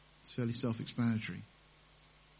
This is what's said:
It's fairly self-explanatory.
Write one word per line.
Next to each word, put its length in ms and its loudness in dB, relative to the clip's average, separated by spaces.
It's 120 -8
fairly 200 0
self-explanatory. 880 0